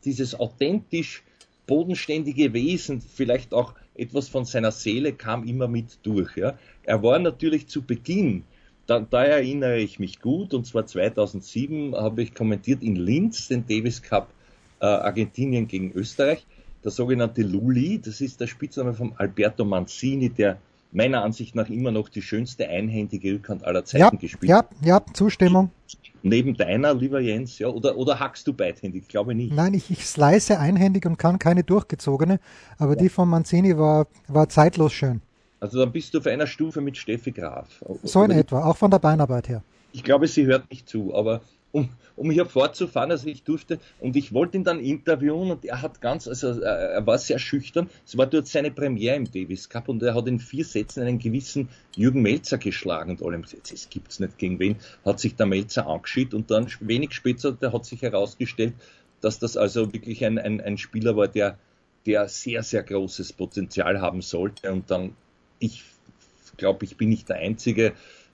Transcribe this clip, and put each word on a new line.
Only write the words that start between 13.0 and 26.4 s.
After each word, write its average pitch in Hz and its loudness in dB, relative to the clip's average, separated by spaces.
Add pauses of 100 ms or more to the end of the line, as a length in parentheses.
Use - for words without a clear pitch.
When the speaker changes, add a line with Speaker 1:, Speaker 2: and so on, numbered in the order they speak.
Speaker 1:
den 123 -2
Davis 113 -2
Cup, - -2 (500)
äh, 98 0
Argentinien 110 0
gegen 92 -6
Österreich, 135 0 (380)
der 107 -4
sogenannte 120 0
Luli, 123 0
das 110 -12
ist 131 -8
der 117 -2
Spitzname 127 -6
von 113 -6
Alberto 104 0
Mancini, 120 -2
der 101 0 (340)
meiner 117 0
Ansicht 110 -6
nach 113 -2
immer 120 -2
noch 107 -2
die 98 -10
schönste 110 -4
einhändige 101 -4
Rückhand 104 -8
aller 90 -2
Zeiten 139 2
Speaker 2:
Ja, 202 10
Speaker 1:
gespielt - -2
Speaker 2:
ja, 185 8
Speaker 1:
hat. - 0 (140)
Speaker 2:
ja, 180 6 (100)
Zustimmung. 185 4 (540)
Speaker 1:
Neben 117 2